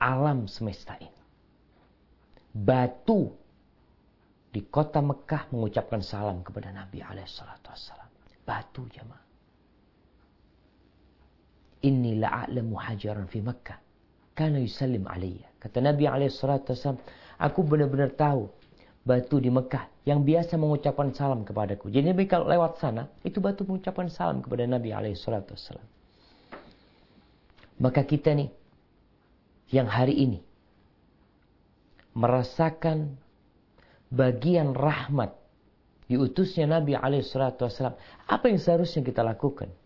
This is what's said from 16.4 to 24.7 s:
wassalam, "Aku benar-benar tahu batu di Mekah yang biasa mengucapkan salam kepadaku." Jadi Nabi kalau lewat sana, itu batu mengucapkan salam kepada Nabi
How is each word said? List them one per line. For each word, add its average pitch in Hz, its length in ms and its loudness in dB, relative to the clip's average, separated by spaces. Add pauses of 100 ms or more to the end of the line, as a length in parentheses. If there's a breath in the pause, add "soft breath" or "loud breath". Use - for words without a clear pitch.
wassalam, 127 240 -2 (400 loud breath)
"Aku 147 240 2
benar-benar 143 560 2
tahu 139 320 2 (520 soft breath)
batu 127 400 2
di 123 80 2
Mekah 127 380 0 (180)
yang 143 160 4
biasa 165 380 2
mengucapkan 147 560 0
salam 135 260 0
kepadaku." 101 460 -4
Jadi 139 240 4
Nabi 196 160 2
kalau 175 180 2
lewat 165 320 2
sana, 120 300 -4 (160)
itu 196 160 -4
batu 196 240 -2
mengucapkan 185 480 -6
salam 147 320 -2
kepada 120 240 -2
Nabi 117 240 -2